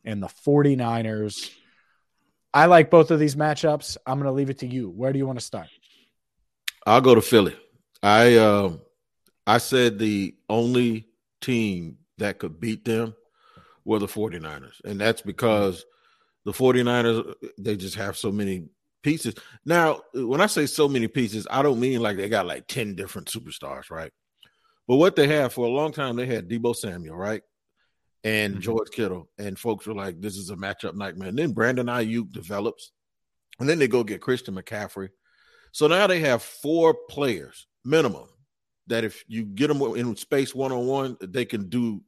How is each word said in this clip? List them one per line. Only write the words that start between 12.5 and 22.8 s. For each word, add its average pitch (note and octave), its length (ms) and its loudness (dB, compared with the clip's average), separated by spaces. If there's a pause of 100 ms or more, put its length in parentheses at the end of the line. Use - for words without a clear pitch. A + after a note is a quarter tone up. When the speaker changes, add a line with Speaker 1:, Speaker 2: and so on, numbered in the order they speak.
Speaker 2:
beat A2 240 -6
them A2+ 320 -4 (720)
were A2 140 0
the G2+ 100 -4
forty-niners. D#2 760 -10
And G2+ 160 -10
that's A2+ 220 0
because G2+ 640 0 (580)
the G#2 80 -8
forty-niners, A#2+ 840 2 (220)
they G#2+ 200 -6
just F#2 180 -10
have G2+ 220 -8
so G2+ 160 -6
many F#2+ 340 -6 (360)
pieces. D3 320 -4 (280)
Now, D#3+ 380 0 (120)
when C3 280 -2
I G#3 60 4
say D#3+ 180 0
so C#3+ 240 2
many A#2+ 180 0
pieces, G#2+ 420 -4
I C3+ 120 0
don't C#3 180 2
mean, B2+ 220 0
like, G#2 160 -2
they G2 100 -4
got, G2+ 200 0
like, C#2 200 -10
ten G#2 280 -6